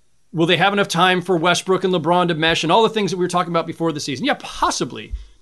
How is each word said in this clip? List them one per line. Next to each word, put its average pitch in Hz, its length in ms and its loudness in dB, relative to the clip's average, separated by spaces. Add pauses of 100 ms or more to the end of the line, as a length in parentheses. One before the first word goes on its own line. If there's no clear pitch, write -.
(320)
Will 165 140 0
they 170 100 4
have 185 160 4
enough 202 160 0
time 185 340 2
for 185 140 0
Westbrook 175 480 0
and 185 100 0
LeBron 175 360 2
to 170 60 0
mesh 160 280 0
and 165 80 0
all 220 120 6
the 214 60 4
things 214 220 -2
that 185 60 -6
we 180 80 0
were 175 40 -2
talking 175 220 -2
about 165 160 -2
before 165 240 -4
the 147 80 -6
season? 139 260 -6
Yeah, 262 140 0
possibly. 120 720 -4 (280)